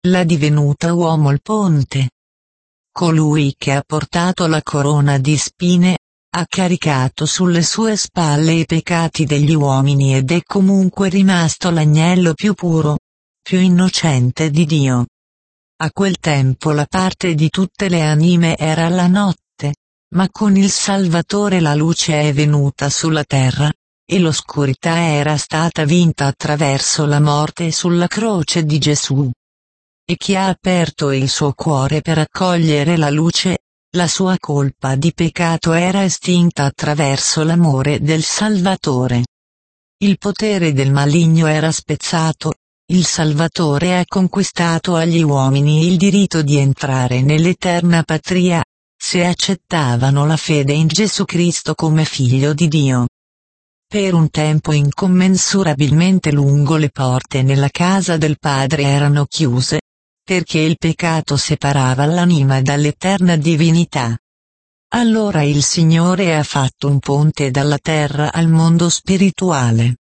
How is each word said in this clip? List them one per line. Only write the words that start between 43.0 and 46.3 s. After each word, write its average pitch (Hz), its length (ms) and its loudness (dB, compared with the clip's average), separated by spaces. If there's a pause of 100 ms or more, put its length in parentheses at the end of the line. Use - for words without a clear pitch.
Salvatore 160 920 0
ha 175 80 0
conquistato 175 880 -2
agli 165 280 2
uomini 143 640 2
il 180 120 2
diritto 190 420 2